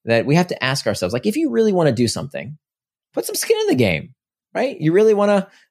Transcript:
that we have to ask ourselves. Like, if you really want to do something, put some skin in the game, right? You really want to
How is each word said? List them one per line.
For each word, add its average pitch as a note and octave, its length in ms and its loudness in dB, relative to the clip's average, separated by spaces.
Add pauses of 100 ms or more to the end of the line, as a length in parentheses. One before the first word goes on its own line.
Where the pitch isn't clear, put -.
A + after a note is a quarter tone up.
that A2+ 200 2
we C#3+ 120 2
have F3 120 4
to - 160 -6
ask C3+ 220 -2
ourselves. G2 260 -2
Like, C3 140 -4
if G#3+ 100 -2
you D#4 140 -2
really A3+ 220 2
want E3+ 160 2
to B2+ 40 2
do A#2 140 0
something, A#2 500 -8 (560)
put - 120 -4
some G#4+ 100 -8
skin - 260 0
in G#4+ 60 -2
the F4+ 80 2
game, F#2 400 0 (400)
right? B3+ 260 -4
You D#3 120 0
really G#3+ 220 4
want G3+ 160 2
to G3 180 2 (220)